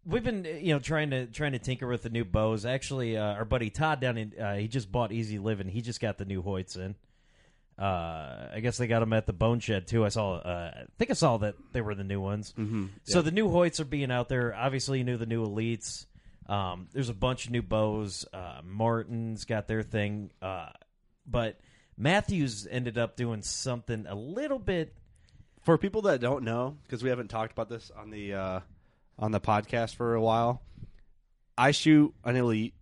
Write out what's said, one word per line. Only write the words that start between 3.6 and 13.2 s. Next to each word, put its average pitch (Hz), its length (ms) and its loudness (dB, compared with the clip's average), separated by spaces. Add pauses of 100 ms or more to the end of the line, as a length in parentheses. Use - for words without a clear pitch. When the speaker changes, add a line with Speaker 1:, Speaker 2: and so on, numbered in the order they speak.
Speaker 1:
Todd 151 300 0
down 127 160 0
in, 107 240 -8
uh, 101 140 -2
he 104 140 -2
just 110 240 -4
bought 117 180 0
Easy 107 300 -2
Living. 98 260 -2
He 98 140 -4
just 113 200 -8
got 107 180 -2
the 101 60 -6
new 95 160 -4
Hoyts 92 360 -4
in. 95 180 -6 (800)
Uh, 80 800 -4
I 110 80 -6
guess 117 140 0
they 123 100 0
got 113 160 4
'em 113 100 2
at 110 140 4
the - 60 0
Bone 110 260 4
Shed, 101 300 -2
too. 113 160 4
I 104 60 4
saw, 101 260 -2
uh, 87 400 -6
I 62 80 -14 (140)
think - 120 0
I 175 40 2
saw 131 240 4
that 104 180 -2 (160)
they 127 80 -2
were 104 160 -2
the 98 80 -6
new 98 160 -2
ones. 101 360 -4
Speaker 2:
Mm-hmm. 107 300 -2 (200)
Speaker 1:
So - 120 4
Speaker 2:
Yep. 165 60 6